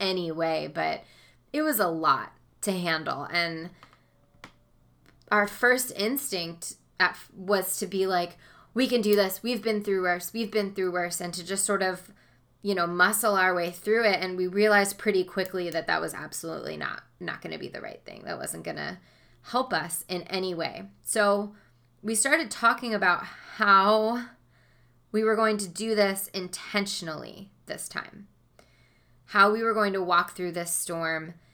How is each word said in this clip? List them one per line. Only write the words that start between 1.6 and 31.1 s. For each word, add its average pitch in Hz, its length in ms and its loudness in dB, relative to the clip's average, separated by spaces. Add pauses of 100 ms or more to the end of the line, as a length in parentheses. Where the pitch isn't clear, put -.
was 302 160 0
a 190 100 2
lot 156 440 2 (300)
to 202 100 -2
handle. 160 580 -2
And 170 400 -4 (1600)
our 208 160 4
first 247 480 2
instinct 190 800 -6 (240)
at 180 120 4
f-, - 260 -16
was 190 420 0
to 202 80 -4
be 190 200 0
like, 175 300 0 (380)
"We 254 140 2
can 247 140 2
do 208 120 4
this. 190 280 2
We've 233 200 -2
been 214 220 -2
through 190 180 0
worse. 180 300 -2
We've 226 180 -4
been 202 240 -2
through 185 180 -2
worse." 175 280 -2
And 175 140 -6
to 175 100 -8
just 196 200 -4
sort 196 180 2
of, 185 300 -4 (500)
you 202 120 0
know, 175 120 0
muscle 196 500 4
our 185 180 4
way 175 160 -2
through 220 360 2
it. 185 140 4
And 185 160 -4
we 180 120 0
realized 202 500 4
pretty 196 240 2
quickly 185 480 -4
that 160 160 -4
that 160 140 2
was 165 140 -4
absolutely 156 600 -8
not, - 260 -8 (180)
not 170 200 -8
gonna 160 180 -8
be - 100 -10
the - 120 -12
right - 240 -12
thing. - 200 -18
That - 140 -8
wasn't 165 260 -8
gonna 160 340 -8 (440)
help 254 300 -4
us 165 360 -4
in 180 140 -4
any 185 320 -4
way. 165 320 -6 (160)
So 202 520 2 (480)
we 220 120 -2
started 277 360 2
talking 240 440 0
about 180 300 2
how 214 1000 4 (840)
we 214 120 2
were 220 120 4
going 220 220 4
to 202 100 -6
do 220 260 -2
this 196 340 2
intentionally 185 1200 -6 (160)
this - 220 -10
time. - 400 -10 (960)
How 208 260 6
we 226 100 0
were 226 120 2
going 202 180 2
to 190 100 0
walk 175 320 2
through 180 180 -6
this 170 200 -6
storm, 165 600 -4 (180)